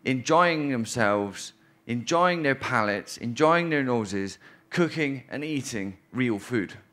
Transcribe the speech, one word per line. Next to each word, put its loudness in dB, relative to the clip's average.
enjoying 2
themselves, 0
enjoying 2
their 2
palates, -2
enjoying 2
their 0
noses, -2
cooking 0
and -8
eating -4
real 0
food. -2